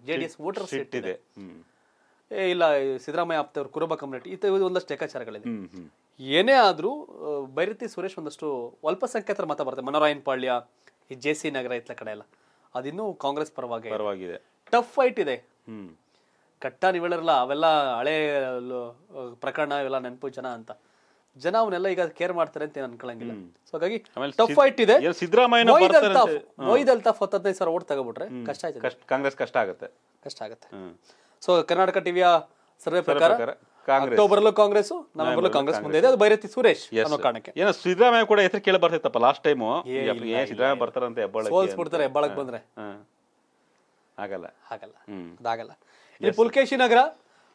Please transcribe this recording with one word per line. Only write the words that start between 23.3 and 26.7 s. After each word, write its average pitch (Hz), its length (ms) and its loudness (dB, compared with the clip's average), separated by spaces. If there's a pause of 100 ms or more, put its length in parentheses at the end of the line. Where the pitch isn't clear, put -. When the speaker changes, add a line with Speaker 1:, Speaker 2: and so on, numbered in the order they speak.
Speaker 2:
ಹ್ಮ್. 92 180 -16
Speaker 1:
So - 220 -20
ಹಾಗಾಗಿ 180 320 -4 (120)
Speaker 2:
ಆಮೇಲೆ 139 160 -6
Speaker 1:
ಟಫ್ 226 140 4
Speaker 2:
ಸಿದ್-, - 100 -2
Speaker 1:
ಫೈಟ್ 269 240 0
ಇದೆ. 233 240 6
Speaker 2:
ಏನ್ 170 100 0
ಸಿದ್ದರಾಮಯ್ಯನೂ 233 580 4
Speaker 1:
ಮೊಯ್ದ್ 349 160 8
Speaker 2:
ಬರ್ತಾರೆ 294 180 8
Speaker 1:
ಅಲ್ತಾಫ್, 240 240 4
Speaker 2:
ಅಂತೆ. 147 280 -6
ಹ್ಮ್. 135 80 -6
Speaker 1:
ಮೊಯ್ದ್ 254 240 4